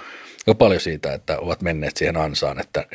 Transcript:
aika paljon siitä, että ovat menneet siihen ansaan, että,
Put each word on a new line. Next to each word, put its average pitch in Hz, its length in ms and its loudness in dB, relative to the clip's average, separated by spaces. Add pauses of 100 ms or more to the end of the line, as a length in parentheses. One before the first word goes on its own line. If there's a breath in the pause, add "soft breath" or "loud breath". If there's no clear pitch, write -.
(480 loud breath)
aika 107 100 6
paljon 98 240 6
siitä, 76 320 -4
että - 260 -4
ovat 85 220 -4
menneet 78 360 -2
siihen 82 200 0
ansaan, 73 420 -2
että, - 360 -6